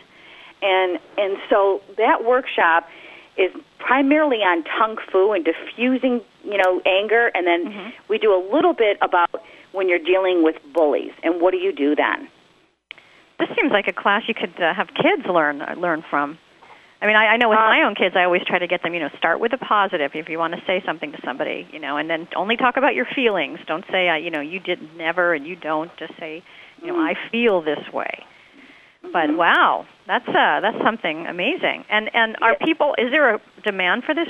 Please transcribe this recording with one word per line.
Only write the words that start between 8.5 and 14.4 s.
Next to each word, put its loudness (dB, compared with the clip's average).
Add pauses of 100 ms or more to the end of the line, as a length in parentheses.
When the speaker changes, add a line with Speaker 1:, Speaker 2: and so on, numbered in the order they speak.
Speaker 1:
little 4
bit 2
about 2 (420)
when -2
you're 2
dealing 2
with 2 (180)
bullies 2 (120)
and 0
what 4
do 2
you -2
do 0
then? 0 (1120)
Speaker 2:
This -2
seems 0
like 2
a 0
class 0
you 0
could, -8